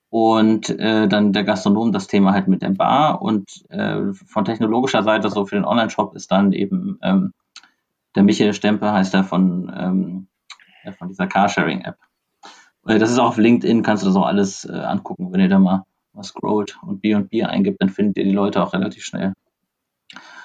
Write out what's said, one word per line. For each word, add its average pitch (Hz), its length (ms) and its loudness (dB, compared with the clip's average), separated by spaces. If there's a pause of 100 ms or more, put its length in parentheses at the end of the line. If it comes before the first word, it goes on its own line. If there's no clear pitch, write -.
(100)
und, 110 600 2
äh, 107 380 0
dann 104 240 2
der 101 120 0
Gastronom 107 480 0
das 95 160 -4
Thema 98 240 4
halt 95 160 0
mit 92 140 0
der - 80 -2
Bar 143 520 0
und, - 480 -4
äh, 104 440 -4
von - 300 -6
technologischer 113 580 0
Seite, 107 280 2
so 101 160 -2
für 101 100 -6
den 95 80 0
Online-Shop, 107 520 -2
ist - 160 -18
dann 98 200 4
eben, 95 500 -4
ähm, 95 300 0 (840)
der 98 80 4
Michael 104 300 2
Stempe, 107 380 -2
heißt 95 220 0
er, 95 100 2
von, 90 520 0
ähm, 92 520 -4 (560)
ja, 101 80 -16
von 90 160 -16
dieser 92 200 -4
Carsharing-App. 80 680 -2 (920)
Äh, 110 100 4
das 110 140 2
ist 123 60 2
auch 117 100 4
auf - 100 -2
LinkedIn, 113 440 4
kannst 101 200 0
du 98 60 0
das 95 80 4
auch 92 100 2
alles, 95 380 -2
äh, - 80 -14
angucken, 92 600 -8
wenn 95 80 0
ihr 92 80 4
da 98 100 4
mal 95 260 2 (280)
was 101 160 -18
scrollt 101 540 -6
und 95 200 -10
Bier 107 160 2
und 98 120 -4
Bier 113 200 -2
eingibt, 98 300 -2
dann 98 80 2
findet 101 300 -2
ihr - 60 -2
die 98 80 2
Leute 101 300 0
auch 85 100 -4
relativ - 320 -6
schnell. - 280 -6 (1120)